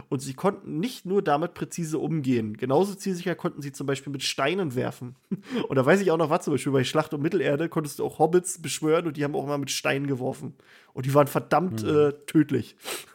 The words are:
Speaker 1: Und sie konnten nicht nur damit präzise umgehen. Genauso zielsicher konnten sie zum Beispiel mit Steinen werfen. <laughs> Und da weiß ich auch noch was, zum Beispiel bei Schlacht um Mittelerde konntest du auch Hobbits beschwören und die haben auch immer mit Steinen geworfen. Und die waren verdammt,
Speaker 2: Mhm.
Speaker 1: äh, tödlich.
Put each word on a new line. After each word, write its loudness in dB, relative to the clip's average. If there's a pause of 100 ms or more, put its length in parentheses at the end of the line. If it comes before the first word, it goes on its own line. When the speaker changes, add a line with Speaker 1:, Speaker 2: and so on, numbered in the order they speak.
Speaker 1:
Und -2
sie -8
konnten -2
nicht -6
nur 2
damit 0
präzise -6
umgehen. 0
Genauso 2
zielsicher -4
konnten -6
sie -10
zum -8
Beispiel -4
mit -8
Steinen -2
werfen. -6 (160)
<laughs> -4
Und -2
da 6
weiß 6
ich 2
auch 4
noch 2
was, 2
zum 0
Beispiel 0
bei 4
Schlacht 0
um -4
Mittelerde 0
konntest -4
du -2
auch -4
Hobbits 2
beschwören 0
und -6
die -2
haben -2
auch -2
immer -2
mit -4
Steinen -2
geworfen. -4 (400)
Und -4
die 0
waren 8
verdammt, 0
Speaker 2:
Mhm. 0
Speaker 1:
äh, 4 (140)
tödlich. 2 (400)